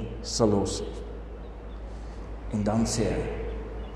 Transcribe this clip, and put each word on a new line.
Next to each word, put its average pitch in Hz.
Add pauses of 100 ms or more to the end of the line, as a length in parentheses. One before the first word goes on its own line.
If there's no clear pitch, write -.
(220)
sal 107
los 98
nie. - (1500)
En 104
dan 110
sê 107
hy: 85 (720)